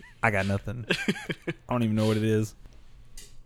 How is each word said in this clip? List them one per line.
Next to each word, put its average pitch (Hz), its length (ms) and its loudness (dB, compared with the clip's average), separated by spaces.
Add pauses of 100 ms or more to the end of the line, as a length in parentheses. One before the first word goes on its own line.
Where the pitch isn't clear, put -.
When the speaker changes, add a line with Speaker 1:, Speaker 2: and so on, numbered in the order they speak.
Speaker 1:
<laughs> - 220 -20
I 113 80 4
got 98 160 2
nothing. 104 400 -2 (100)
Speaker 2:
<laughs> - 120 -4 (380)
Speaker 1:
I 131 60 -2 (160)
don't 123 140 0
even 110 140 2
know 110 100 4
what 110 100 4
it 107 80 2
is. 110 300 2 (920)